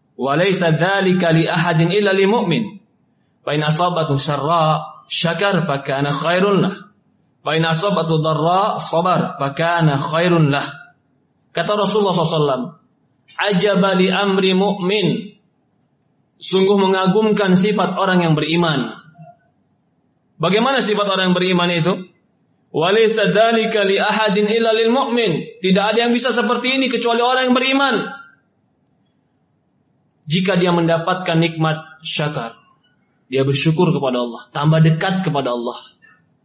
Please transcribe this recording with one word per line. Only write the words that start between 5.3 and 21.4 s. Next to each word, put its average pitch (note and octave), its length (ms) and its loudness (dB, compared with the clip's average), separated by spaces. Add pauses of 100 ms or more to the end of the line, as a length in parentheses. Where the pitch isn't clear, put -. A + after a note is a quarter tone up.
fa C3+ 180 -2
kana C#3+ 300 -2
khairun F3+ 560 0
lah. - 60 -6 (680)
Fa D3 140 -2
in D#3+ 80 2
asabathu E3 560 0
dharra D#3+ 580 0
sabar E3+ 640 -2
fa C#3 160 -2
kana E3 420 2
khairun D#3+ 540 2
lah." C#3 100 0 (880)
Kata E3+ 240 -2
Rasulullah G3+ 400 2
sallallahu D#3+ 160 0
alaihi D#3 140 0
wasallam, B2+ 200 0 (680)
"Ajaba G3 640 2
li F#3 140 4
amri F#3+ 420 2
mu'min." G3 540 0 (1300)
Sungguh F#3+ 400 2
mengagumkan F#3+ 800 2
sifat G#3 400 0
orang F#3 240 2
yang D#3 160 2
beriman. D3+ 560 -2 (1400)
Bagaimana A3 400 0
sifat G3+ 320 0
orang F#3 220 0
yang F3+ 80 2